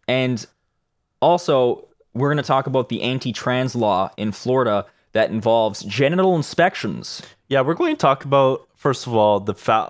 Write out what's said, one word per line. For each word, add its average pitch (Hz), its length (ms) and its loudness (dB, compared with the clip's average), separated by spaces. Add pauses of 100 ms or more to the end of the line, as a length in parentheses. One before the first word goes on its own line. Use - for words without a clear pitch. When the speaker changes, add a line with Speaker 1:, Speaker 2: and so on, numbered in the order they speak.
Speaker 1:
And 127 360 -2 (800)
also, 143 640 2 (280)
we're 139 160 0
gonna 147 120 0
talk 135 240 0
about 127 220 -2
the 117 140 -4
anti-trans 127 760 -4
law 98 400 0
in 104 160 -4
Florida 117 540 0 (260)
that 110 180 2
involves 110 540 0
genital 156 500 0
inspections. - 880 -2 (240)
Speaker 2:
Yeah, 135 140 2
we're 139 140 0
going 311 200 -2
to 147 60 -8
talk 135 240 2
about, 135 500 2
first - 320 -4
of 123 80 -4
all, 104 240 4
the 98 160 -4
fa-, 110 360 0